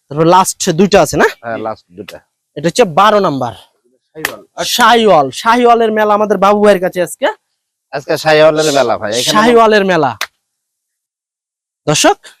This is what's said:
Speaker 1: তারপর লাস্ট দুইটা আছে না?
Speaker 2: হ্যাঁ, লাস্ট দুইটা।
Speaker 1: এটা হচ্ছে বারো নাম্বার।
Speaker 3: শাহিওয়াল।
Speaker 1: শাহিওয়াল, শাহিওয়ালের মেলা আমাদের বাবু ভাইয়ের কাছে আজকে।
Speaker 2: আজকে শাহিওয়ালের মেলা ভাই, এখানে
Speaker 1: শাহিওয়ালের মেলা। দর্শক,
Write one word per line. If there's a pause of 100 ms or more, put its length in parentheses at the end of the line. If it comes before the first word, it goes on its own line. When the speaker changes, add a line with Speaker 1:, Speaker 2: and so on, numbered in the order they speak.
Speaker 1:
তারপর
লাস্ট
দুইটা
আছে
না? (140)
Speaker 2:
হ্যাঁ,
লাস্ট
দুইটা। (380)
Speaker 1:
এটা
হচ্ছে
বারো
নাম্বার।
Speaker 3:
শাহিওয়াল।
Speaker 1:
শাহিওয়াল,
শাহিওয়ালের
মেলা
আমাদের
বাবু
ভাইয়ের
কাছে
আজকে। (680)
Speaker 2:
আজকে
শাহিওয়ালের
মেলা
ভাই,
এখানে
Speaker 1:
শাহিওয়ালের
মেলা। (1800)
দর্শক, (240)